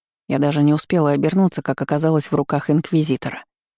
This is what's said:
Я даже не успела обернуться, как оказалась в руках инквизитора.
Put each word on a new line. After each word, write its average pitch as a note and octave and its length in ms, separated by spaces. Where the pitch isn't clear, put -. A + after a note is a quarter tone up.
Я C3+ 100
даже D3 240
не D3 120
успела D#3 360
обернуться, D#3 500
как - 220
оказалась D#3 480
в - 40
руках C#3+ 360
инквизитора. D3+ 760